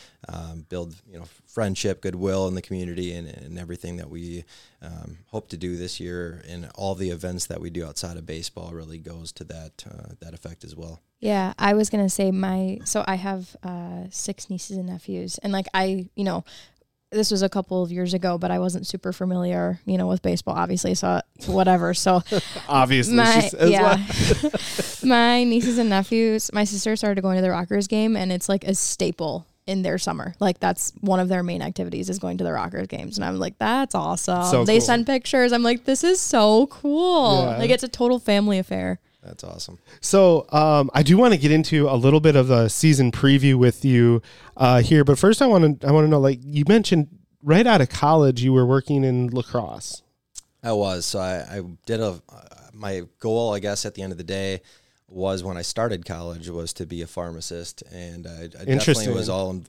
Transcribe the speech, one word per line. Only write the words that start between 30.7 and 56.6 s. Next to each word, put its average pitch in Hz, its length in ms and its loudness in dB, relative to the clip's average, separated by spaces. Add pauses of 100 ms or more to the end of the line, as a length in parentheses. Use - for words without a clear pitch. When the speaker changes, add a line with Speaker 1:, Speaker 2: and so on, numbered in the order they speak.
Speaker 2:
one 190 180 0
of 180 80 0
their 180 160 -2
main 175 180 -6
activities 180 480 -8
is 185 100 -8
going 185 200 -6
to 180 40 -4
the 175 80 -4
Rockers 156 360 -8
games. - 300 -10
And 202 80 -6
I'm - 120 -4
like, 190 220 -6
"That's 254 360 -2
awesome." 180 500 -4
Speaker 3:
So 180 200 2
Speaker 2:
They 220 140 4
Speaker 3:
cool. 233 60 2
Speaker 2:
send 240 200 0
pictures. 254 480 0
I'm 240 100 0
like, 240 220 0
"This 269 180 0
is 359 160 2
so 220 480 4
cool." 294 760 2
Speaker 3:
Yeah. 117 140 -2
Speaker 2:
Like, 233 120 0
it's 254 140 2
a 262 40 -8
total 247 320 0
family 202 380 2
affair. 185 420 -4 (240)
Speaker 1:
That's 87 200 -18
awesome. 87 340 -14 (240)
Speaker 3:
So, 180 500 6
um, 151 440 4
I 151 80 6
do 151 120 8
wanna 226 220 8
get 147 140 2
into 156 380 4
a 135 60 0
little 135 240 6
bit 156 160 6
of 127 140 6
a 117 200 4
season 135 420 4
preview 139 440 4
with 123 300 4
you, 120 360 6 (360)
uh, 127 240 6
here, 147 220 6
but 135 160 4
first 214 240 4
I 269 40 6
wanna, 165 280 6 (100)
I 139 60 2
wanna 156 160 6
know, 156 120 4
like, 135 220 2
you 147 260 -2
mentioned 185 400 4 (360)
right 170 240 4
out 214 140 6
of 127 80 2
college 147 540 4
you 131 100 4
were 127 120 6
working 135 380 2
in 123 260 0
lacrosse. 117 720 -6 (640)
Speaker 1:
I 117 100 -4
was. 95 320 -2
So - 140 -4
I, 92 380 -6
I 98 40 -6 (240)
did 113 160 -4
a, 95 180 -4 (100)
uh, - 140 -20 (300)
my 98 300 -8 (160)
goal, 113 340 -2
I 101 60 -4
guess, 101 260 -6
at 104 80 -10
the 101 80 -14
end 95 100 -8
of 87 60 -12
the 87 60 -16
day 95 380 -6 (460)
was 95 360 -6
when 90 140 -8
I 85 40 -10
started 104 440 -6
college 85 440 -12
was 85 240 -10